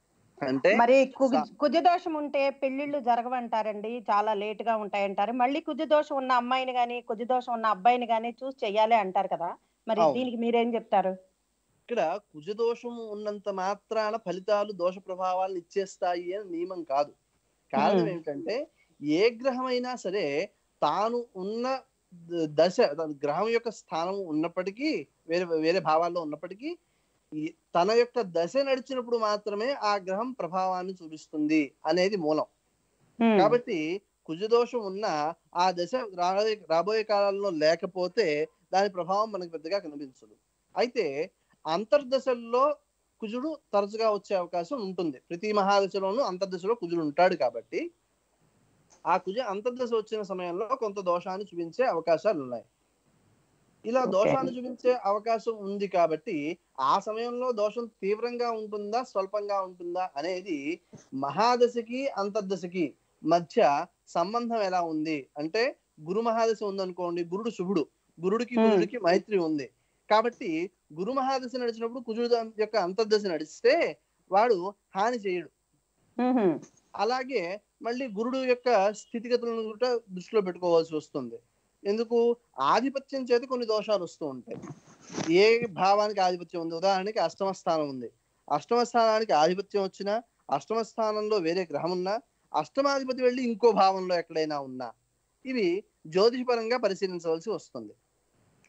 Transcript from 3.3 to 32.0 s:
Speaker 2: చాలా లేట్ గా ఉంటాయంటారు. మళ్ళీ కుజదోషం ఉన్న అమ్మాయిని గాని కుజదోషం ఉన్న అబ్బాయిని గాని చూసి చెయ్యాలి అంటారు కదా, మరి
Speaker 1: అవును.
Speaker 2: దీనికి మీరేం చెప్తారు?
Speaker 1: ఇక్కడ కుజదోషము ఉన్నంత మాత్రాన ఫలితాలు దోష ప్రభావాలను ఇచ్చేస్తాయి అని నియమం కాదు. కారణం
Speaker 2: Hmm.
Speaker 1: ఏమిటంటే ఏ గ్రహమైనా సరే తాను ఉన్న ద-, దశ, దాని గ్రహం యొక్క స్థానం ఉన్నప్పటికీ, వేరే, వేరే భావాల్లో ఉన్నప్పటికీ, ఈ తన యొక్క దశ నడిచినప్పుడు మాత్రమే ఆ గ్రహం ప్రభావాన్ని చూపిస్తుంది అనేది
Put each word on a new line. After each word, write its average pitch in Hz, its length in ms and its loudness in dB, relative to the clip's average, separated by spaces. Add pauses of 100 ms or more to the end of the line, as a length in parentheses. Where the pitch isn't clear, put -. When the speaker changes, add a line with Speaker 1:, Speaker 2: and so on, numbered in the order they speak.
Speaker 2:
చాలా 214 340 0
లేట్ 208 300 -4
గా 226 120 0
ఉంటాయంటారు. 202 560 -2
మళ్ళీ 262 280 0
కుజదోషం 302 560 0
ఉన్న 262 160 -2
అమ్మాయిని 254 420 0
గాని 240 280 -2
కుజదోషం 240 520 -4
ఉన్న 226 120 -4
అబ్బాయిని 233 400 2
గాని 226 380 -2
చూసి 269 220 -8
చెయ్యాలి 220 300 4
అంటారు 190 320 2
కదా, 175 300 -4 (300)
మరి 220 140 0
Speaker 1:
అవును. 302 120 6
Speaker 2:
దీనికి 247 240 -4
మీరేం 233 360 0
చెప్తారు? 196 420 0 (720)
Speaker 1:
ఇక్కడ 196 300 -2 (140)
కుజదోషము 233 680 -6
ఉన్నంత 208 460 -8
మాత్రాన 202 680 -4
ఫలితాలు 208 560 -2
దోష 180 260 -2
ప్రభావాలను 185 600 -4
ఇచ్చేస్తాయి 180 760 -4
అని 202 180 -8
నియమం 175 320 -6
కాదు. 143 280 -2 (600)
కారణం 165 260 4
Speaker 2:
Hmm. 165 100 2
Speaker 1:
ఏమిటంటే 165 580 -6 (360)
ఏ 165 260 4
గ్రహమైనా 247 680 -2
సరే 180 540 -4 (320)
తాను 214 440 0 (100)
ఉన్న 233 440 -4 (340)
ద-, 170 320 -4
దశ, 156 360 4
దాని 156 320 0 (100)
గ్రహం 170 260 0
యొక్క 233 200 0
స్థానం 185 560 -6
ఉన్నప్పటికీ, 180 840 -4 (200)
వేరే, 175 180 0
వేరే 165 340 2
భావాల్లో 170 420 2
ఉన్నప్పటికీ, 185 560 -10 (560)
ఈ 156 200 -6 (280)
తన 196 100 4
యొక్క 240 300 2
దశ 170 360 -2
నడిచినప్పుడు 254 600 -2
మాత్రమే 208 540 -2
ఆ 208 240 0
గ్రహం 196 360 -2
ప్రభావాన్ని 185 720 -2
చూపిస్తుంది 156 680 0 (140)
అనేది 180 300 4